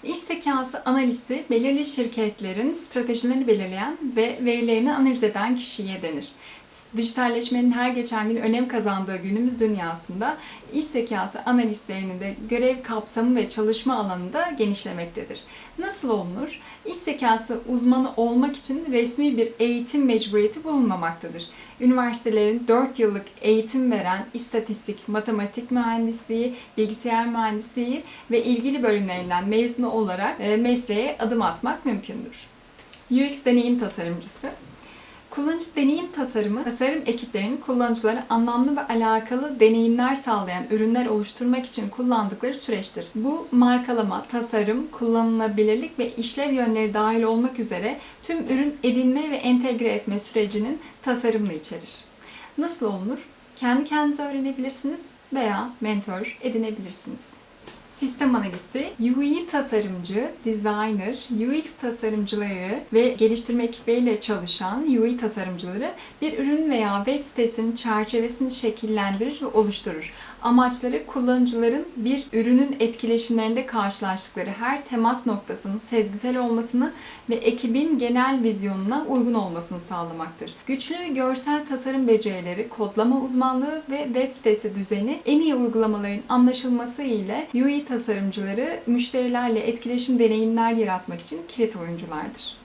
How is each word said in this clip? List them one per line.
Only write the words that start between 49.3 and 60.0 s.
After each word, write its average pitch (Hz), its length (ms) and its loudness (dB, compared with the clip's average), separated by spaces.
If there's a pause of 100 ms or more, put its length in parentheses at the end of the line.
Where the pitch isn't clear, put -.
ve 277 60 -2
entegre 247 520 2
etme 208 300 -2
sürecinin 214 600 -2 (240)
tasarımını 220 500 0
içerir. 165 400 -10 (680)
Nasıl 320 280 -2
olunur? 202 320 -4 (380)
Kendi 254 280 2
kendinize 294 380 0
öğrenebilirsiniz 269 800 -4 (320)
veya 226 380 -2 (100)
mentor 208 600 -4
edinebilirsiniz. 220 800 -4 (760)
Sistem 262 400 0
analisti, 202 540 -4 (120)
U 254 220 4
I 320 240 0
tasarımcı, 208 840 -2 (140)